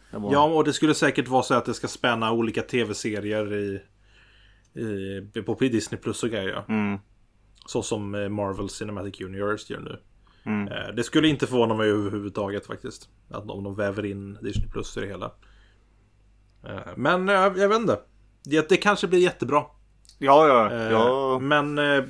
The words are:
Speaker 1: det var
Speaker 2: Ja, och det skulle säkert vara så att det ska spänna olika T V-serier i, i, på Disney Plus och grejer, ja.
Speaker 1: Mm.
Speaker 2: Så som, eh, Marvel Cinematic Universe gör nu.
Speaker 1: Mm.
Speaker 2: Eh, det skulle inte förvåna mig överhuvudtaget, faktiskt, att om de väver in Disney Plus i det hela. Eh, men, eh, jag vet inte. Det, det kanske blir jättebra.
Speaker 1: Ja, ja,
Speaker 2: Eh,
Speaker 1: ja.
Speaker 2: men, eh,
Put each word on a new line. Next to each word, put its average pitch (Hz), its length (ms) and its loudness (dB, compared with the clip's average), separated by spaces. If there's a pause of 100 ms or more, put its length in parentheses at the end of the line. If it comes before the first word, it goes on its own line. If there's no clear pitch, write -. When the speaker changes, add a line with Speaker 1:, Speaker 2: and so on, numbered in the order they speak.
(120)
Speaker 1:
det 110 60 -12
var 104 160 -2
Speaker 2:
Ja, 147 100 6
och 156 200 4
det 143 100 2
skulle 151 200 4
säkert 139 340 2
vara 127 160 2
så 139 100 0
att 120 120 2
det 120 80 -2
ska - 140 -6
spänna 113 440 -2
olika 117 300 0
T 120 220 -2
V-serier 104 720 -4
i, 101 280 -4 (1500)
i, 113 60 -6
på 110 180 -6
Disney 113 420 0
Plus 117 220 -6
och 117 60 -2
grejer, 98 200 -4
ja. - 240 -8
Speaker 1:
Mm. 101 260 -2 (680)
Speaker 2:
Så 117 180 -4
som, 104 320 -6
eh, 101 140 -4
Marvel 101 400 -4
Cinematic 101 520 -10
Universe 101 520 -6
gör - 60 -8
nu. - 200 -12 (440)
Speaker 1:
Mm. 104 240 -4
Speaker 2:
Eh, 104 280 -10
det 120 80 -2
skulle 156 240 2
inte 135 200 0
förvåna 117 260 2
mig 107 160 2
överhuvudtaget, 101 760 -2
faktiskt, - 440 -14 (200)
att 107 200 -12
om 101 140 -10
de 98 120 -8
väver 101 300 -2
in 101 360 -10
Disney - 280 -2
Plus - 280 -8
i - 20 -4
det 101 80 -6
hela. 98 240 -10 (1300)
Eh, 98 160 -12 (160)
men, 180 340 0
eh, 202 60 4
jag 190 340 4
vet 226 100 4
inte. 160 200 0 (440)
Det, 151 260 0
det 185 80 6
kanske 202 300 2
blir 175 120 4
jättebra. 147 460 2 (520)
Speaker 1:
Ja, 143 300 8
ja, 117 240 6
Speaker 2:
Eh, 113 200 -2
Speaker 1:
ja. 127 480 4
Speaker 2:
men, 147 380 0
eh, 143 320 2